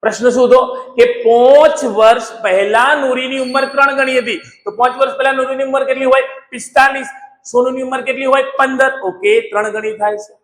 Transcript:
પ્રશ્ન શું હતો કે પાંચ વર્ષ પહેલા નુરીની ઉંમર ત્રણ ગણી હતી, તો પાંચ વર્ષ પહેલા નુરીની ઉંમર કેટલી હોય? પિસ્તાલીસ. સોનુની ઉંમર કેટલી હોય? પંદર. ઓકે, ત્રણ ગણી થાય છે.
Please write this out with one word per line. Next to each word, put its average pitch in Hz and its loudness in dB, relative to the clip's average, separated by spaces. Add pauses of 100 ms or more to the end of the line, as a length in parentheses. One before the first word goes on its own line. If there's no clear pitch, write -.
પ્રશ્ન 220 0
શું 247 2
હતો 254 6 (320)
કે 240 4 (180)
પાંચ 262 6
વર્ષ 226 2 (100)
પહેલા 214 2
નુરીની 262 -4
ઉંમર 262 -2
ત્રણ 269 0
ગણી 262 0
હતી, 220 -4 (260)
તો 202 -8
પાંચ 247 -2
વર્ષ 269 -2
પહેલા 269 0
નુરીની 262 -4
ઉંમર 269 -4
કેટલી 262 -4
હોય? 262 2 (280)
પિસ્તાલીસ. 269 0 (440)
સોનુની 262 -2
ઉંમર 254 -6
કેટલી 262 -6
હોય? 269 2 (140)
પંદર. 262 0 (100)
ઓકે, 190 0
ત્રણ 214 -4
ગણી 214 -8
થાય 208 -2
છે. - -16 (120)